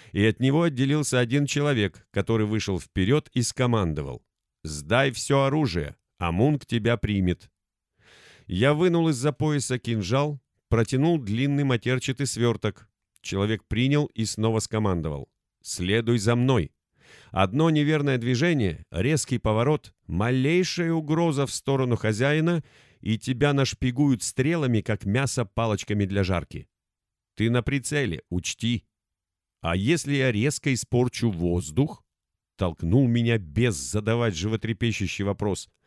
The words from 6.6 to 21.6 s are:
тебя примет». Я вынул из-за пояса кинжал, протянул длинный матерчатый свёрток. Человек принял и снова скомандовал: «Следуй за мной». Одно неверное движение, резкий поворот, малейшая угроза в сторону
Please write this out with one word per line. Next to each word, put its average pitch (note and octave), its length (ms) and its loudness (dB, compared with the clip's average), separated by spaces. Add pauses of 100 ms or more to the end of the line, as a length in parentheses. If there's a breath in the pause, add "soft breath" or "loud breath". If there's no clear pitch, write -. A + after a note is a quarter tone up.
тебя A#2 320 0
примет». F#2+ 540 -2 (960 loud breath)
Я B2 260 2
вынул E3 360 2
из-за C#3 240 -2
пояса D3 440 -2
кинжал, A#2+ 640 -2 (300)
протянул C3 500 2
длинный C3+ 460 0
матерчатый B2+ 600 0
свёрток. A#2 640 -2 (320)
Человек G2+ 440 -2
принял C3+ 400 2
и - 180 -6
снова A2 360 0
скомандовал: E2+ 680 -2 (320)
«Следуй A2+ 560 0
за A2+ 180 2
мной». A#2+ 360 2 (600 loud breath)
Одно G#2 380 2
неверное D3 480 2
движение, A#2+ 720 0
резкий B2+ 480 0
поворот, A#2+ 560 0 (140)
малейшая D3 840 0
угроза D#3 520 0
в - 60 -10
сторону C3 460 0